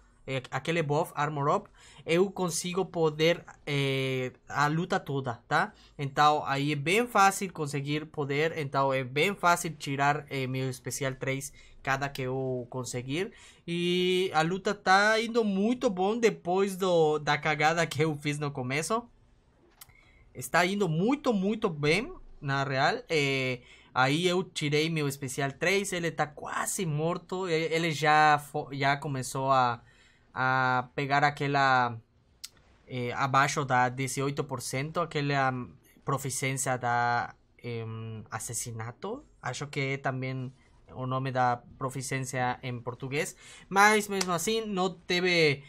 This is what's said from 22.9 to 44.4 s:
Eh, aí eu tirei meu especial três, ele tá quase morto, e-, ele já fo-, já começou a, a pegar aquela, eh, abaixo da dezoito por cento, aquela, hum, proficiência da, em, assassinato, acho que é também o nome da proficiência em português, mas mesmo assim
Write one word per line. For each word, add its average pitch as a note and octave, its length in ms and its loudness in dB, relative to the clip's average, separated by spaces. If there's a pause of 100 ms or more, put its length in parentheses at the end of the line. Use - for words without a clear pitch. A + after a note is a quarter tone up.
Eh, C3+ 520 0 (320)
aí D3 340 2
eu F3+ 160 2
tirei D3+ 460 -2
meu D#3 180 -2
especial C#3 440 -4
três, F#3+ 420 0
ele E3+ 180 -2
tá D#3+ 160 -2
quase - 580 -6
morto, E3+ 640 -2
e-, D#3+ 240 0
ele E3 180 0
já D3+ 480 6 (120)
fo-, D3 200 -6
já C#3 260 2
começou C3+ 540 -4
a, B2 300 2 (520)
a B2+ 600 0
pegar C#3+ 280 2
aquela, C3+ 720 2 (920)
eh, B2 260 -6
abaixo C#3 520 2
da B2+ 240 4
dezoito C3+ 540 -4
por C3+ 180 -8
cento, D3+ 380 -4
aquela, C#3+ 520 0
hum, B2 200 -8 (320)
proficiência C3+ 760 -2
da, A#2+ 560 0 (300)
em, A2+ 640 -8
assassinato, A#2+ 960 -8 (180)
acho B2+ 260 -8
que C#3+ 120 -6
é C3+ 180 -2
também C3 560 -6 (400)
o B2+ 140 -8
nome C3 240 -2
da B2 320 0 (160)
proficiência C3 840 -4
em B2 180 -8
português, C3+ 560 -6 (320)
mas G#3 400 6
mesmo F#3 260 -2
assim A3 320 0